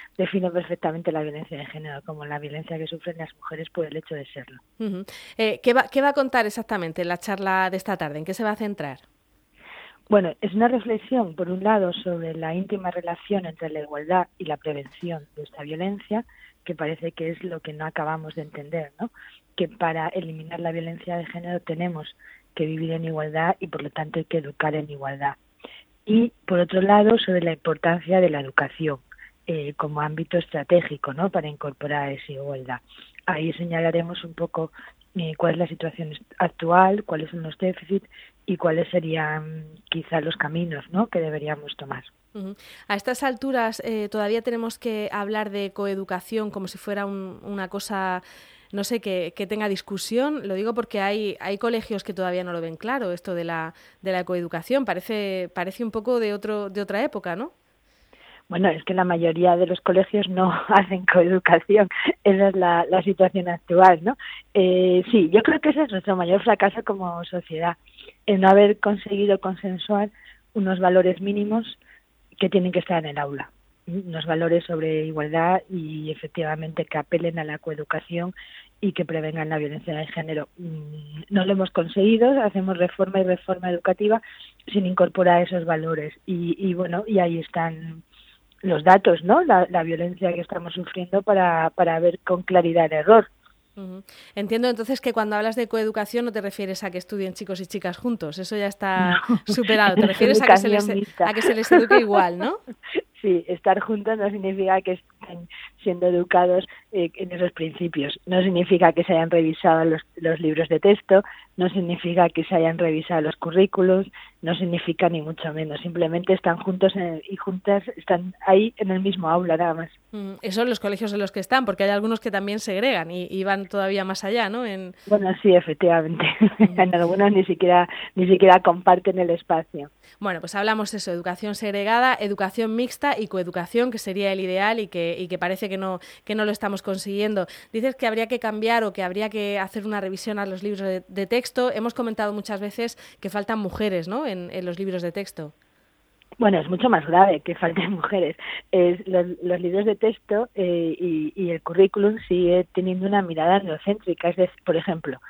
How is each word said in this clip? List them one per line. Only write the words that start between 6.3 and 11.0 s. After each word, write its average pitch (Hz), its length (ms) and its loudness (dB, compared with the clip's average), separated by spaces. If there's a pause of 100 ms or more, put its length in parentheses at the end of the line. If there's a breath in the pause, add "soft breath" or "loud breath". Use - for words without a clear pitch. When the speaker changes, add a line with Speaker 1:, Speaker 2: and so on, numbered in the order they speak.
Speaker 2:
exactamente 190 560 -6
en 170 60 -4
la 175 100 -2
charla 190 520 -2
de 185 60 -4
esta 190 220 -4
tarde? 151 200 -6
¿En 156 60 -8
qué 185 80 -6
se 214 100 -6
va 214 100 0
a 214 40 -4
centrar? 175 420 -8 (1120 loud breath)
Speaker 1:
Bueno, 185 320 4
es 190 140 -4
una 220 140 4
reflexión, 226 680 -2